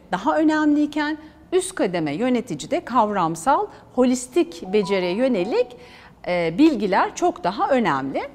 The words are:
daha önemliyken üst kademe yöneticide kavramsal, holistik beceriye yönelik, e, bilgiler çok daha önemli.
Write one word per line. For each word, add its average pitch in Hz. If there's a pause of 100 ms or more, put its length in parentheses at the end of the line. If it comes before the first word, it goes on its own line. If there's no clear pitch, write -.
(120)
daha 262
önemliyken 302 (340)
üst 370
kademe 170
yöneticide 247
kavramsal, 214 (280)
holistik 254
beceriye 185
yönelik, 254 (600)
e, 170
bilgiler 254
çok 349
daha 262
önemli. 175 (140)